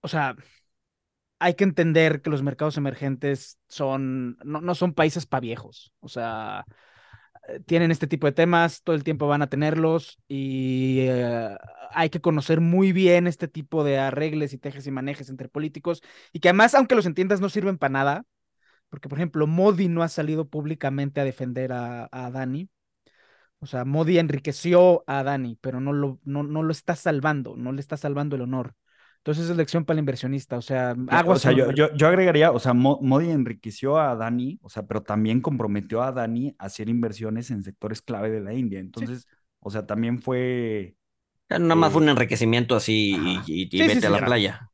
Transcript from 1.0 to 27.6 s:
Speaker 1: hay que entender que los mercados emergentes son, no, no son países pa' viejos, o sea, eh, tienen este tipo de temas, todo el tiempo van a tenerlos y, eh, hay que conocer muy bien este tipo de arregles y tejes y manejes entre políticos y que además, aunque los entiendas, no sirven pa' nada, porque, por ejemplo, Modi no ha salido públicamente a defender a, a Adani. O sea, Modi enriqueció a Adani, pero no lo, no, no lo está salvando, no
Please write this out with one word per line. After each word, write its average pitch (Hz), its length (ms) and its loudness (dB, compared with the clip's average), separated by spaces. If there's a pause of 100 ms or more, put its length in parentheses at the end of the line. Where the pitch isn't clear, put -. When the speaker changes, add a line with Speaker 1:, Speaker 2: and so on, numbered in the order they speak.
Speaker 1:
hay 175 160 2
que 202 100 2
entender 160 580 4
que 160 80 -4
los 139 120 -2
mercados 147 340 -2
emergentes 139 800 -4 (100)
son, 131 760 -6
no, 151 160 -8
no 175 140 -4
son 180 200 -2
países 156 320 0
pa' 135 140 -4
viejos, 113 600 -12
o 165 80 -18
sea, 110 560 -8 (840)
eh, - 180 -12
tienen 165 260 2
este 156 160 -2
tipo 151 180 -2
de 143 60 4
temas, 170 500 2
todo 165 140 0
el 143 80 -4
tiempo 147 240 -2
van 147 140 2
a 143 80 -2
tenerlos 156 800 0
y, 131 760 -2
eh, 120 540 -2 (360)
hay 165 180 0
que 165 100 -6
conocer 160 400 2
muy 180 320 4
bien 175 360 6
este 170 200 -6
tipo 156 360 -4
de 139 140 2
arregles 143 560 -2
y 123 40 -14
tejes 139 280 -12
y 139 60 -8
manejes 135 380 -8
entre 131 180 -14
políticos 156 540 -6 (300)
y 165 80 -10
que 180 100 4
además, 220 240 6
aunque 262 220 4
los 190 100 2
entiendas, 185 340 0
no 196 100 -2
sirven 190 280 -2
pa' 139 120 0
nada, 139 340 0 (680)
porque, 139 180 -16
por 143 100 -8
ejemplo, 156 300 0
Modi 185 400 4
no 165 160 0
ha 165 40 -2
salido 156 400 -4
públicamente 143 720 -4
a 139 40 0
defender 127 480 -6
a, 120 340 -8
a 127 200 -12
Adani. 131 440 -8 (880)
O 143 60 -16
sea, 123 180 -6
Modi 156 340 2
enriqueció 165 880 4
a 139 140 -2
Adani, 131 400 -4
pero 127 200 -8
no 139 120 -4
lo, 139 320 -4
no, 143 180 -6
no 151 200 -4
lo 160 100 -2
está 165 240 -4
salvando, 139 600 -2
no 123 160 -8